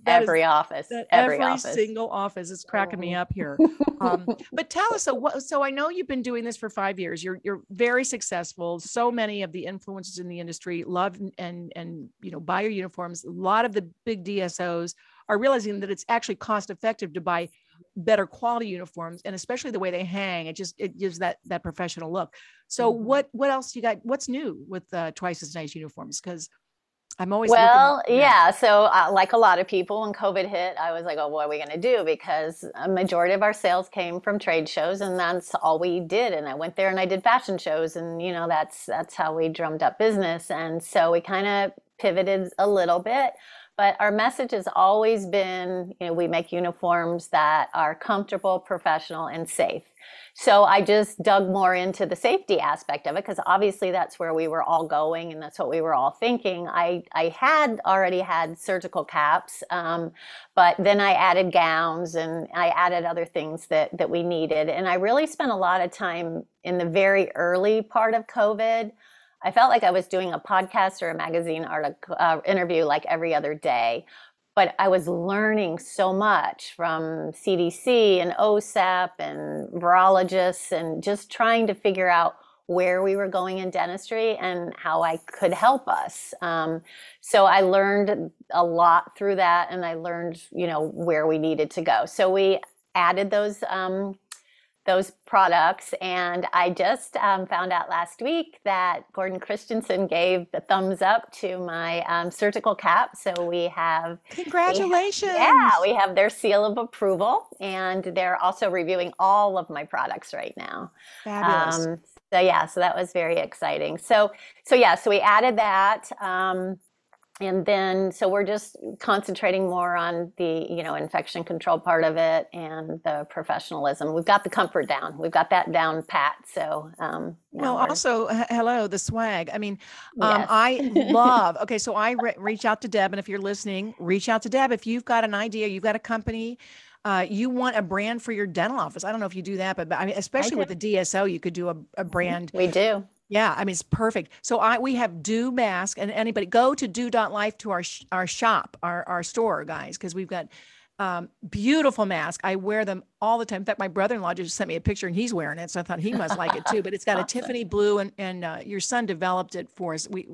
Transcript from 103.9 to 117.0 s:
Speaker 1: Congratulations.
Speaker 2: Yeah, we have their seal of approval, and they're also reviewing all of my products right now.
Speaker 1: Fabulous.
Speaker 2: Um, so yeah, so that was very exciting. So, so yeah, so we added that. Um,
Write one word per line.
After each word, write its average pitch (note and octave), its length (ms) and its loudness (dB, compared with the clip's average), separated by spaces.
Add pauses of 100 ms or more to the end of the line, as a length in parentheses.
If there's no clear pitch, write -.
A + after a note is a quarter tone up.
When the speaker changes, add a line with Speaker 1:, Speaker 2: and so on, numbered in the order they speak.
Speaker 1:
Congratulations. F#4 1040 0
Speaker 2:
Yeah, F#4+ 380 8 (100)
we G3 100 4
have G3 220 2
their G3 160 4
seal G#3 340 2
of G#3+ 140 0
approval, G#3+ 720 0 (100)
and F#3 460 -4
they're F#3 320 0
also G3 340 0
reviewing F3+ 480 0
all G3 400 4
of E3+ 100 -4
my D3+ 140 -8
products - 500 -6
right - 240 -8
now. - 360 -12 (320)
Speaker 1:
Fabulous. E3 640 0
Speaker 2:
Um, E3 120 -6 (340)
so F#3+ 60 4
yeah, E3+ 280 4
so - 120 -8
that F3 160 2
was F3+ 180 -4
very E3+ 260 0
exciting. D3+ 600 -4
So, G#3+ 320 4 (340)
so - 120 4
yeah, G#3+ 180 8
so - 160 0
we G3+ 80 6
added G#3+ 400 4
that. G3+ 640 2
Um, F#3 580 -4 (600)